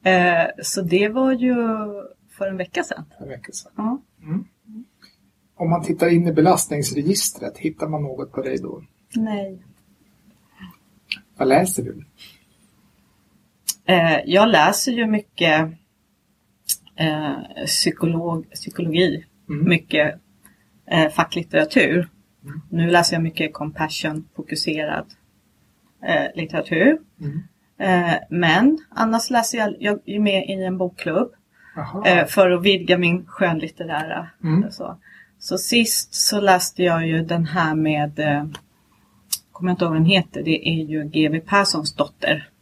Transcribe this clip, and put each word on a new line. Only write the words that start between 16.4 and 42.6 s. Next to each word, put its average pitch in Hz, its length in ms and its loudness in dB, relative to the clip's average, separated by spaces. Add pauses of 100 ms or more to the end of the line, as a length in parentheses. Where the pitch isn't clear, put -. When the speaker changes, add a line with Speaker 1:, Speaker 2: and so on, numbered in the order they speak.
Speaker 1:
eh, 151 420 -2 (280)
psykolog-, 165 880 -2
psykologi. 165 720 -2 (240)
Speaker 2:
Mm. 151 200 0
Speaker 1:
Mycket, 151 500 0 (680)
eh, 160 240 2
facklitteratur. 165 1000 0 (340)
Speaker 2:
Mm. 147 260 -16
Speaker 1:
Nu 170 220 0
läser 175 240 4
jag 165 80 0
mycket 160 300 -4
compassion-fokuserad, 156 1500 -6 (1000)
eh, 151 180 0 (100)
litteratur. 170 680 0 (180)
Speaker 2:
Mm. 156 240 -8 (340)
Speaker 1:
Eh, 180 360 2 (160)
men 175 480 4 (120)
annars 226 400 -2
läser 233 280 0
jag, 208 220 -2
jag 208 260 -2
är 202 140 -4
med 196 300 2
i 190 140 -4
en 185 140 -2
bokklubb, 180 540 -2 (460)
Speaker 2:
Aha. 180 280 -8
Speaker 1:
eh, 175 200 4
för 185 260 4
att 180 120 0
vidga 180 340 2
min 175 280 0
skönlitterära. 165 1040 -4 (160)
Speaker 2:
Mm. 185 280 0
Speaker 1:
Så. - 260 -14 (420)
Så - 180 -6
sist - 560 0
så - 280 0
läste 180 420 2
jag 165 240 2
ju 165 180 0
den 170 200 0
här 160 300 0
med, 151 440 0
eh, 147 260 0 (1040)
kommer 180 200 -4
inte 180 140 0
ihåg 165 60 -2
vad 160 100 0
den 160 40 4
heter, 180 380 2
det 160 260 -2
är 160 160 -2
ju 151 180 -4
G 156 240 0
W 156 200 0
Perssons 180 480 0
dotter. - 540 -4 (120)